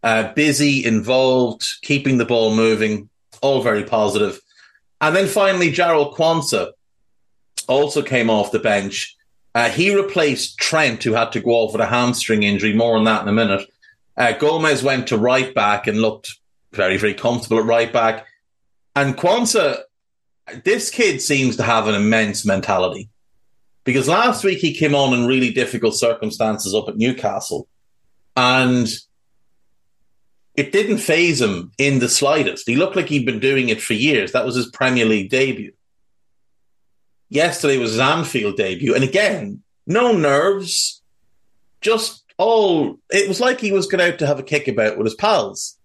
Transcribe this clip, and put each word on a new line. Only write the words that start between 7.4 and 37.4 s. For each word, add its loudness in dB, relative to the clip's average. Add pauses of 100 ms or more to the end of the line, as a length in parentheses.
also 0
came 0
off 0
the 0
bench. -2 (380)
Uh, 2
he 0
replaced -2
Trent, 0
who 0
had 0
to -4
go -2
off 2
with 0
a 0
hamstring 0
injury. 0
More 2
on 2
that 2
in -6
a 0
minute. 0 (480)
Uh, 2
Gomez 0
went -2
to 0
right 0
back 0
and -2
looked -4 (360)
very, 0
very 0
comfortable -2
at 2
right 0
back. 0 (680)
And 0
Quansah, 0 (840)
this 0
kid 0
seems 0
to -4
have 2
an 0
immense 0
mentality, -2 (760)
because 0
last 0
week 0
he -2
came 0
on 2
in 0
really 2
difficult -2
circumstances -2
up -2
at -8
Newcastle, -4 (680)
and 2 (1700)
it -2
didn't 2
faze 2
him -2
in 2
the 0
slightest. 0
He 0
looked 0
like -2
he'd -2
been -4
doing 0
it -2
for -4
years. 0
That 0
was -4
his -2
Premier 0
League 0
debut. -2 (1600)
Yesterday 0